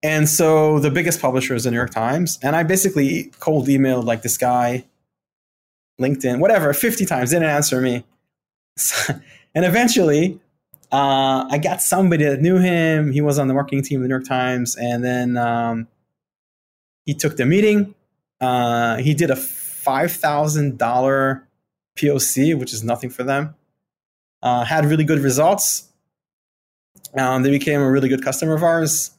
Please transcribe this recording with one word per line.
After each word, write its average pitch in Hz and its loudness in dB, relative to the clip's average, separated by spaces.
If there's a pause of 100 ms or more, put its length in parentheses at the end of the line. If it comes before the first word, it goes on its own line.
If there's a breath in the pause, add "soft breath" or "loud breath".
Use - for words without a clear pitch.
and 151 0
so 156 4
the 147 2
biggest 160 -2
publisher 131 -2
is 117 -4
the 127 0
New 117 -2
York 120 -2
Times. 139 -2
And 143 0
I 170 2
basically 190 0
cold 147 0
emailed, 135 2
like, 117 -2
this 117 -4
guy, 123 0 (1160)
LinkedIn, 131 -2
whatever, 170 2
fifty 226 -2
times, 127 -2
didn't 165 2
answer 147 0
me. 123 -2 (720)
<laughs> - -4 (460 loud breath)
And 165 2
eventually, 180 2 (540)
uh, 135 2
I 143 0
got - -2
somebody 175 2
that 143 2
knew 180 4
him. 160 2
He 139 0
was 147 0
on 135 0
the 131 0
marketing 139 -2
team 135 -4
of 127 -2
the 127 -2
New 135 0
York 131 -6
Times. 127 -2
And 120 -4
then, 123 -2
um, 117 -2 (1160)
he 139 -4
took 151 -4
the 123 0
meeting. 202 2 (460)
Uh, 117 0
he 139 2
did 147 0
a 131 2
five - -4
thousand 147 -2
dollar 131 0 (480)
P 147 0
O 139 0
C, 147 0
which 127 -6
is 110 -8
nothing 120 -4
for 123 -10
them. 143 -4 (840)
Uh, 123 0
had 151 0
really 156 2
good 147 0
results. 147 0 (1300)
Um, 131 0
they 139 4
became 143 0
a 135 2
really 135 2
good 131 0
customer 156 -2
of 156 0
ours. 165 0